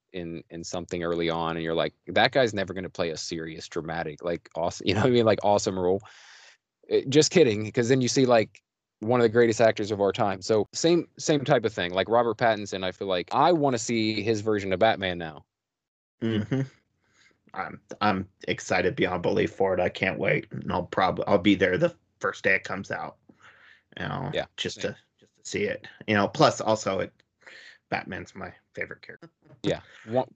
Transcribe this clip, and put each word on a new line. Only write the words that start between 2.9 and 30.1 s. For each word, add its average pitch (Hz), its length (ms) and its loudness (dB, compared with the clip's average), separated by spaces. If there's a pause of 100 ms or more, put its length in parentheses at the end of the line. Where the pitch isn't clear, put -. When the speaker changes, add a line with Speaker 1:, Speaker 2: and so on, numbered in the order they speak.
Speaker 1:
a 76 60 -8
serious, 80 500 -10
dramatic, 80 560 -8
like, 85 320 -6
awes-, 82 260 -4
<laughs> - 40 -14
you 92 100 2
know 107 60 2
what 131 60 2
I 127 40 2
mean? 120 140 4
Like, 107 180 4
awesome 101 340 2
role." 92 240 0 (880)
Eh, 104 200 2
just 147 220 4
kidding, 110 400 4
'cause 117 180 0
then 131 120 4
you 123 60 2
see, 127 180 2
like, 120 380 2 (380)
one 120 200 2
of - 20 8
the 113 60 6
greatest 117 320 4
actors 110 300 2
of 101 100 -2
our 98 100 4
time. 98 300 -2
So 104 320 0
same, 165 340 2 (100)
same 147 280 0
type 127 180 4
of 107 80 0
thing. 87 220 -4
Like, 95 160 0
Robert 117 280 2
Pattinson, 104 460 0
I 92 80 -2
feel 101 160 -8
like 90 240 -2
I 147 220 4
wanna 143 240 2
see 110 440 -2
his 107 200 0
version 104 320 -2
of 90 60 0
Batman 92 380 2
now. 78 280 -10 (760)
Speaker 2:
Mm-hmm. 113 400 -2 (920)
I'm, 82 260 -10 (220)
I'm 95 260 0 (200)
excited 90 500 -2
beyond 90 260 0
belief 95 280 0
for 95 220 0
it. 90 60 0
I 90 80 2
can't 95 320 -2
wait. - 320 0
And - 180 -8
I'll 90 140 -2
prob-, 90 440 0
I'll 101 100 4
be 98 180 4
there 92 220 2
the 170 180 0 (240)
first - 240 -6
day 98 120 4
it 95 100 -4
comes 98 260 -8
out, 82 240 -8 (840)
you 92 80 -8
know, 92 280 -6
Speaker 1:
Yeah, - 120 -4 (120)
Speaker 2:
just - 240 -8
Speaker 1:
same. - 100 -4
Speaker 2:
to, - 60 -18 (220)
just - 120 -20 (120)
to - 60 -16
see 98 140 -4
it, - 240 -6 (180)
you 107 100 2
know, 101 120 4
plus 120 320 4
also 95 400 -2
it, - 140 -8 (760)
Batman's 90 460 -10
my 90 180 -14 (220)
favorite - 260 -10
character. - 300 -20 (320)
Speaker 1:
Yeah. 85 160 -2 (260)
One, 117 300 -2